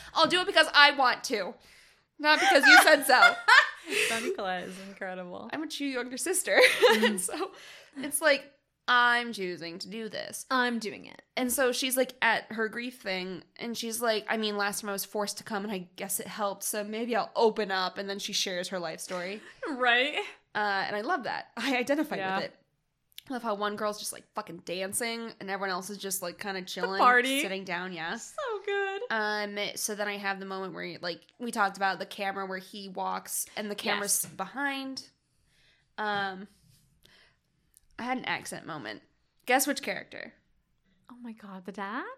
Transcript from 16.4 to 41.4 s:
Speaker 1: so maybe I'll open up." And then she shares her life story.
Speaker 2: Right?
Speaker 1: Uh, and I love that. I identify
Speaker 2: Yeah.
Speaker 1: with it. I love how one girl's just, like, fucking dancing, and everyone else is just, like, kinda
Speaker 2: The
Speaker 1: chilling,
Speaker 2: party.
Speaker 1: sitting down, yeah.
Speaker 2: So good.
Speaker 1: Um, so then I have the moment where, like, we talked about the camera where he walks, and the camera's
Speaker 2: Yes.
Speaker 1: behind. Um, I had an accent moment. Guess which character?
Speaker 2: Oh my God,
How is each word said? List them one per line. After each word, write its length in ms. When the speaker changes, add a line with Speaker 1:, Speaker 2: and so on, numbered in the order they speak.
Speaker 1:
so 180
maybe 320
I'll 220
open 340
up." 280
And 120
then 80
she 140
shares 360
her 100
life 220
story. 400
Speaker 2:
Right? 480
Speaker 1:
Uh, 320
and 100
I 60
love 220
that. 320
I 200
identify 400
Speaker 2:
Yeah. 200
Speaker 1:
with 100
it. 80
I 60
love 80
how 120
one 220
girl's 220
just, 140
like, 120
fucking 300
dancing, 760
and 120
everyone 200
else 200
is 80
just, 240
like, 160
kinda 240
Speaker 2:
The 40
Speaker 1:
chilling, 320
Speaker 2:
party. 440
Speaker 1:
sitting 220
down, 280
yeah. 240
Speaker 2:
So 260
good. 460
Speaker 1:
Um, 480
so 180
then 140
I 80
have 240
the 60
moment 280
where, 280
like, 180
we 140
talked 240
about 220
the 80
camera 400
where 120
he 300
walks, 560
and 160
the 40
camera's 500
Speaker 2:
Yes. 100
Speaker 1:
behind. 760
Um, 500
I 60
had 140
an 60
accent 420
moment. 360
Guess 200
which 160
character? 500
Speaker 2:
Oh 120
my 100
God, 340